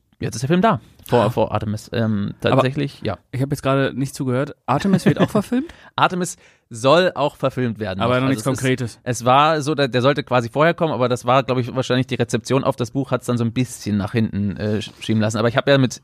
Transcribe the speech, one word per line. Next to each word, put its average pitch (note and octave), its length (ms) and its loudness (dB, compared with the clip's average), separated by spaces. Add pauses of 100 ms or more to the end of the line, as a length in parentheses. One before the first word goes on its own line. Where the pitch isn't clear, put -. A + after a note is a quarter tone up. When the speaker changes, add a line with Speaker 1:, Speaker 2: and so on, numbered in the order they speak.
(200)
Speaker 1:
jetzt A2+ 160 -6
ist - 60 -8
der C3 60 -2
Film F3+ 140 2
da, G#3 180 2 (280)
vor, A#2+ 160 4
Speaker 2:
Ah. G#2+ 60 2
Speaker 1:
vor A#2 220 0
Artemis. G#2+ 400 -4
Ähm, A2 500 -2
Speaker 2:
Aber G2+ 140 2
Speaker 1:
tatsächlich, C#3 460 -2
ja. G2+ 160 -6 (140)
Speaker 2:
ich B2+ 100 -2
hab C#3 80 -2
jetzt D3 120 -6
gerade C3+ 320 0
nicht C3+ 200 -6
zugehört. C3 400 -4 (120)
Artemis D3 380 2
wird E3 140 2
auch F#3 120 2
Speaker 1:
<laughs> - 0 -
Speaker 2:
verfilmt? B3 420 -2 (240)
Speaker 1:
Artemis F3 400 0 (380)
soll C#3+ 420 4
auch C#3+ 200 -2
verfilmt B2+ 440 -2
werden F#2+ 200 -4
Speaker 2:
Aber A#2+ 140 2
Speaker 1:
noch. B2+ 80 2
Speaker 2:
noch C3 60 0
Speaker 1:
Also - 20 2
Speaker 2:
nichts C3 160 -2
Speaker 1:
es C3+ 60 0
ist, B2+ 80 -4
Speaker 2:
Konkretes. B2+ 420 -2
Speaker 1:
es A#2 240 -6
war D3 340 4
so, D3 140 -2
der, C#3 140 0
der A#2+ 120 0
sollte C#3 220 2
quasi B2 260 0
vorher D3+ 240 2
kommen, E3 220 -2
aber A#2+ 160 0
das A#2+ 160 -4
war, B2+ 160 4
glaub C3 160 -2
ich, A#2+ 180 -4
wahrscheinlich B2+ 300 0
die - 80 -6
Rezeption A#2+ 500 0
auf C3 120 0
das A#2+ 160 -4
Buch C3+ 180 -4
hat's B2+ 160 -4
dann B2 100 -2
so A#2 80 0
ein A2+ 80 -2
bisschen A2+ 460 -2
nach F#2 140 -4
hinten, G2+ 440 -2
äh, G#2+ 220 -2
sch-, - 120 -8 (100)
schieben A2 200 0
lassen. G#2+ 160 0
Aber A2 120 2
ich A#2 100 -2
hab - 100 2
ja C#3 80 6
mit C3 280 0